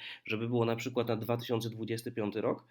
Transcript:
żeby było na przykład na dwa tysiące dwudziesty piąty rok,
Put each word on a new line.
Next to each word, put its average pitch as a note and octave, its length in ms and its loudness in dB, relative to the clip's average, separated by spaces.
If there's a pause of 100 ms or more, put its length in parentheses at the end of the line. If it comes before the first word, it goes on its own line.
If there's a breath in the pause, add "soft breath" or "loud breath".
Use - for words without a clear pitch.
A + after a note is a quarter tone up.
(240 loud breath)
żeby A2 240 0
było A#2+ 160 4
na A2+ 120 4
przykład A#2+ 320 0
na A2+ 80 4
dwa A2+ 200 0
tysiące A#2 340 0
dwudziesty A2+ 420 -4
piąty G#2+ 280 0
rok, A2+ 300 0